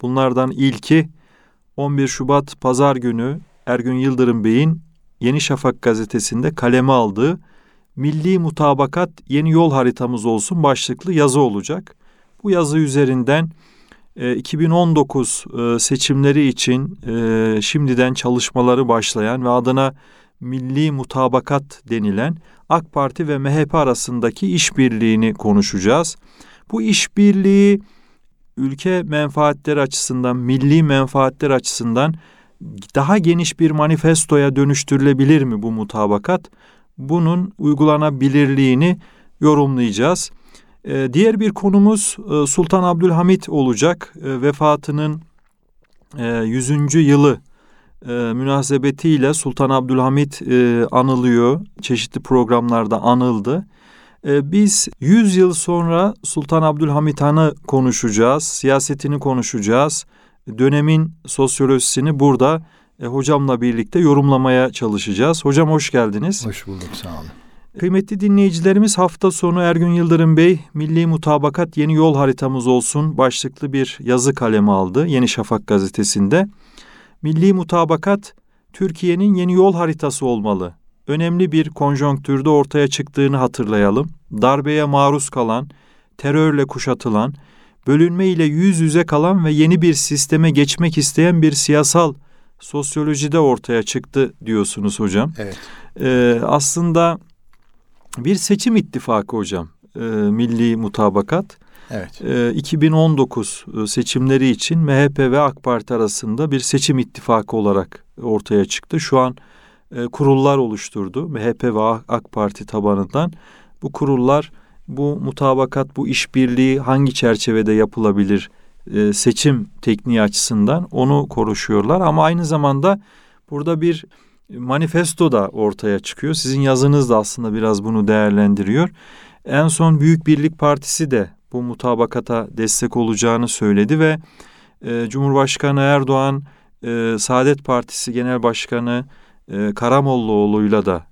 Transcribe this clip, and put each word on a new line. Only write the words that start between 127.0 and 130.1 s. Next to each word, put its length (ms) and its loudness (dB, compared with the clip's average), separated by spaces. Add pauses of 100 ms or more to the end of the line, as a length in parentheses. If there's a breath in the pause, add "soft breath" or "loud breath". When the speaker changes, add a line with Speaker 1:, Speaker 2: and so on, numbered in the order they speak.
Speaker 1:
da 80 4
aslında 360 -4
biraz 300 0
bunu 240 0
değerlendiriyor. 800 2 (540 loud breath)
En 240 0
son 320 2
Büyük 260 2